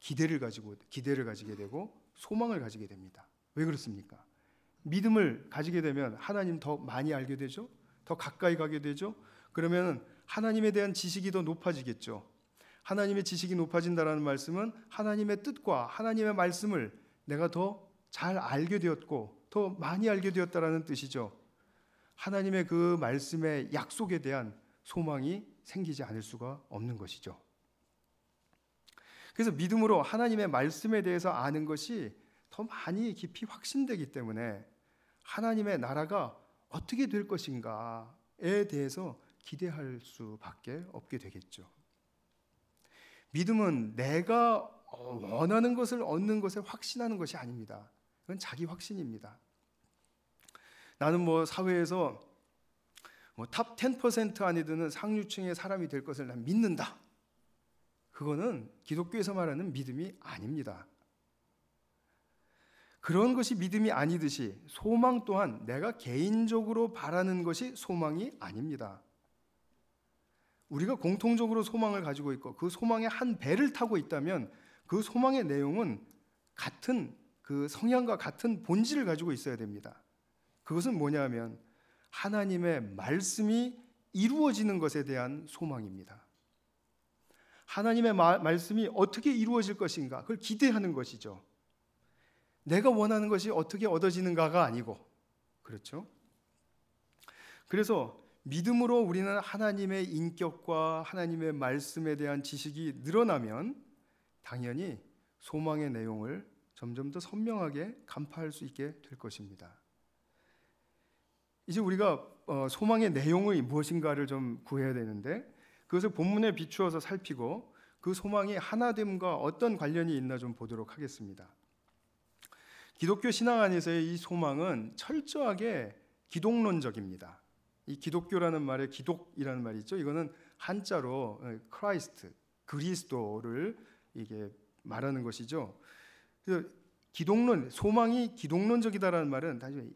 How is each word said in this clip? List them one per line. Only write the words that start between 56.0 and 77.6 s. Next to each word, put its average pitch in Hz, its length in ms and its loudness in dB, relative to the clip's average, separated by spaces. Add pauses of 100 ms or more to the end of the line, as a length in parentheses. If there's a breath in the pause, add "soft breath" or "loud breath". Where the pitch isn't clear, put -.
것을 139 240 -8
난 123 180 -8
믿는다." 190 540 2 (1120)
그거는 147 600 -4 (120)
기독교에서 175 520 -4
말하는 170 380 -2
믿음이 139 480 -6
아닙니다. 110 680 -8 (2000 soft breath)
그런 208 340 4
것이 247 200 2
믿음이 202 380 2
아니듯이 143 720 0
소망 233 580 2
또한 185 420 0
내가 151 320 -4
개인적으로 220 920 0
바라는 180 520 0
것이 233 320 -2
소망이 175 640 -2
아닙니다. 117 640 -8 (1700)
우리가 180 280 0
공통적으로 226 680 2
소망을 214 400 0
가지고 143 300 -4
있고 - 240 -8
그 170 120 0
소망의 226 400 0
한 233 300 -2
배를 262 340 4
타고 220 240 0
있다면 151 540 -2 (360 loud breath)
그 208 160 2
소망의 254 420 4
내용은 143 600 0 (500)
같은 - 640 -2 (300)
그 143 220 -2